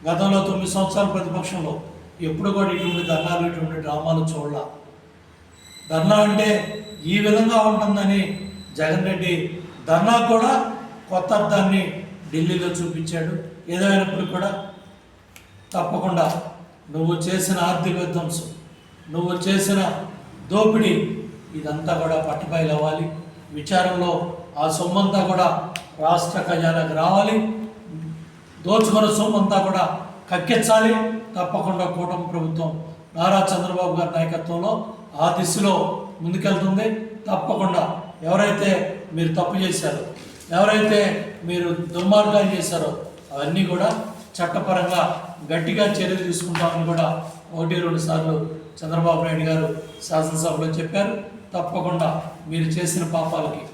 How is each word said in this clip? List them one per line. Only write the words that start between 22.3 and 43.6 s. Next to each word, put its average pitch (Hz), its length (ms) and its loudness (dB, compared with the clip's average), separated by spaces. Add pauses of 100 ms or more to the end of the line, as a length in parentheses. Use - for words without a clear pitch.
అవ్వాలి. 156 280 0 (520)
విచారణలో 180 540 2 (500)
ఆ 160 40 2 (120)
సొమ్మంతా 190 420 2 (100)
కూడా 185 180 4 (580)
రాష్ట్ర 170 420 2
ఖజానాకు 165 540 0
రావాలి, 202 340 4 (1300)
దోచుకున్న 214 420 4 (120)
సొమ్మంతా 202 380 4 (100)
కూడా 190 160 2 (480)
కక్కించాలి. 220 640 4 (440)
తప్పకుండా 180 480 0 (100)
కూటమి 175 360 -4
ప్రభుత్వం 160 380 -2 (460)
నారా 190 240 4 (120)
చంద్రబాబు 180 480 0
గారి 170 160 0
నాయకత్వంలో 170 560 -2 (520)
ఆ 170 40 4 (100)
దిశలో 190 360 2 (480)
ముందుకెళ్తుంది. 190 680 2 (420)
తప్పకుండా - 540 0 (460)
ఎవరైతే 196 400 2 (460)
మీరు 160 220 0
తప్పు 180 260 0
చేశారో, 160 400 -2 (540)
ఎవరైతే 208 420 4 (500)
మీరు 175 200 -2 (240)
దుర్మార్గాలు 202 640 4
చేశారో 165 360 -2 (420)
అవన్నీ 156 380 0